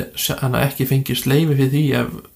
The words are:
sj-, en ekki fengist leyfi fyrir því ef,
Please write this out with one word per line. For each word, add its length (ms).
sj-, 260
en 180
ekki 300
fengist 400
leyfi 300
fyrir 160
því 120
ef, 180